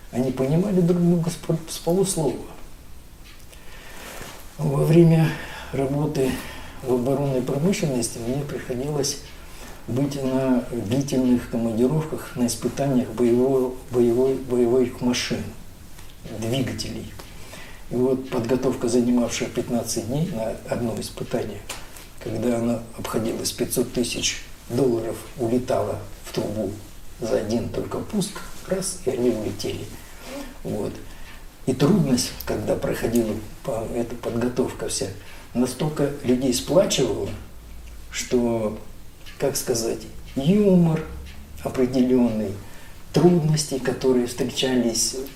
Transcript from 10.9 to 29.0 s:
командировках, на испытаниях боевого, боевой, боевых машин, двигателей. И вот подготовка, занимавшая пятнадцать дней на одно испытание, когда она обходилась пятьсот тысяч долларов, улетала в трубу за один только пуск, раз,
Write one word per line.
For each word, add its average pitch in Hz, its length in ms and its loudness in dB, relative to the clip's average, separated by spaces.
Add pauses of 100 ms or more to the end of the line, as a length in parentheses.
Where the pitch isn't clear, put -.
командировках, 120 840 0
на 123 100 2
испытаниях 123 600 0
боевого, 123 680 4 (160)
боевой, 123 440 6
боевых 123 640 2
машин, 123 420 0 (960)
двигателей. 110 720 -4 (800)
И 123 60 -6
вот 127 320 2
подготовка, 123 600 0
занимавшая 120 600 2
пятнадцать 117 600 -2
дней 151 240 0
на 110 180 -2 (220)
одно 110 280 -2
испытание, 113 600 -4 (600)
когда 117 360 0
она 117 240 0 (160)
обходилась 113 520 -2
пятьсот 123 420 -2
тысяч - 500 -2 (260)
долларов, 117 480 2 (220)
улетала 113 600 0 (260)
в - 100 -12
трубу 104 360 -2 (500)
за 113 180 0
один 107 300 0
только - 300 -4
пуск, - 420 -4 (280)
раз, 185 380 -2